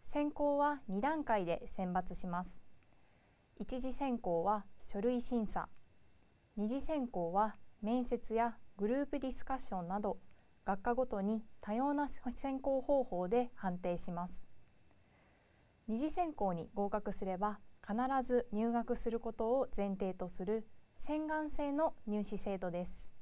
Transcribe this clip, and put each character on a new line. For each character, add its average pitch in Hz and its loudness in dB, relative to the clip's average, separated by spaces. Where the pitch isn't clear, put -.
選 294 2
考 294 2
は 285 2
二 196 0
段 294 0
階 214 2
で 165 0
選 180 -2
抜 185 0
し 180 -2
ま 175 -2
す。 - -10
一 247 -4
次 247 0
選 254 0
考 170 0
は 208 0
書 - -4
類 240 2
審 226 2
査、 - 0
二 208 0
次 269 0
選 285 0
考 170 -2
は 208 2
面 240 2
接 233 -2
や 226 2
グ 208 0
ル 247 4
ー - 0
プ 285 -2
デ 269 -2
ィ - -2
ス - 0
カ 262 0
ッ 254 -4
シ - -4
ョ 185 -2
ン 170 -4
な 196 0
ど、 190 0
学 196 0
科 240 2
ご 254 4
と 208 -2
に 220 0
多 208 -4
様 269 2
な 285 2
選 269 -4
考 269 2
方 269 4
法 180 0
で 240 4
判 180 -2
定 180 0
し - -2
ま 175 -2
す。 - -6
二 220 0
次 294 0
選 330 0
考 202 2
に 170 -4
合 202 0
格 202 -2
す - -2
れ 185 -2
ば、 202 0
必 208 -4
ず 247 2
入 220 2
学 233 0
す - 0
る 226 0
こ 226 -4
と 220 0
を 262 4
前 202 2
提 190 0
と 185 -4
す 180 -4
る 214 0
洗 302 0
顔 311 0
制 285 4
の 302 4
入 208 0
試 208 -2
制 196 0
度 180 -2
で 175 -2
す。 - -4